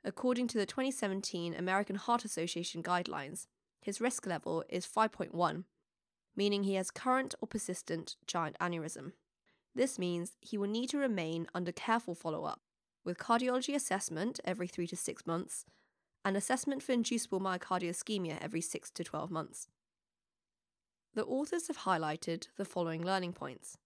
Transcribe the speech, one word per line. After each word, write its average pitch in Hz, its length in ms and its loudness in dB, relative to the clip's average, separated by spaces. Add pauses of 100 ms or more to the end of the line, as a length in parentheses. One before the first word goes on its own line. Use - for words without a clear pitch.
According 254 440 2
to 233 100 0
the 196 60 4
twenty 262 260 0
seventeen 190 640 -2
American 190 420 2
Heart 240 280 2
Association 170 580 -4
guidelines, 175 680 -2 (340)
his 202 180 -4
risk 247 260 0
level 165 440 0
is 180 160 0
five 220 260 4
point - 220 -6
one, 170 320 2 (680)
meaning 202 280 4
he 196 120 4
has 190 160 0
current 262 520 2
or 220 60 -6
persistent - 680 -4 (100)
giant 160 320 -2
aneurysm. 165 540 -2 (640)
This 254 240 4
means 175 420 0
he - 160 -6
will 202 120 2
need 233 220 0
to 294 80 2
remain 165 560 2
under 180 180 0
careful 226 420 0
follow-up, 156 460 -2 (440)
with 175 140 -4
cardiology 254 560 2
assessment 196 680 0
every 180 240 0
three 175 180 -2
to 180 100 -6
six - 300 -6
months, - 380 -2 (600)
and 196 120 2
assessment 262 460 2
for 262 100 0
inducible 226 480 2
myocardial 180 500 0
ischemia 180 500 -2
every 165 200 -2
six - 300 -6
to - 120 -8
twelve 156 280 -4
months. - 380 -6 (1500)
The 214 100 2
authors 294 440 0
have 311 100 -4
highlighted 165 680 0 (100)
the - 80 -2
following 165 360 0
learning 180 300 0
points. - 540 -10